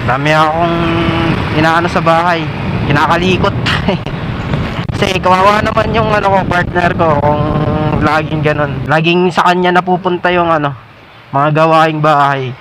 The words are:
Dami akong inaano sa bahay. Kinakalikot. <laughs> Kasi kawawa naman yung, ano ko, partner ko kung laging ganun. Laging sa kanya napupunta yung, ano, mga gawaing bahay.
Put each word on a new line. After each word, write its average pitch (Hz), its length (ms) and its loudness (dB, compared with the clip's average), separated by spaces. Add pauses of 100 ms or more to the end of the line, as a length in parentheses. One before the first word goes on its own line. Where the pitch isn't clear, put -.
Dami 139 320 0
akong 160 400 2 (880)
inaano 165 240 0
sa 175 160 -2
bahay. 165 400 0 (480)
Kinakalikot. 175 640 0 (720)
<laughs> - 720 -6
Kasi 190 240 -2
kawawa 190 400 2
naman 220 320 -2
yung, 220 160 0
ano 208 160 0
ko, 196 160 2
partner 175 560 0
ko 151 240 2
kung 147 200 2 (600)
laging 151 400 0
ganun. 143 400 -2
Laging 170 480 2
sa 170 160 2
kanya 180 320 2
napupunta 180 480 -2
yung, 175 240 2
ano, 147 240 0 (560)
mga 147 240 0
gawaing 160 480 2
bahay. 139 580 2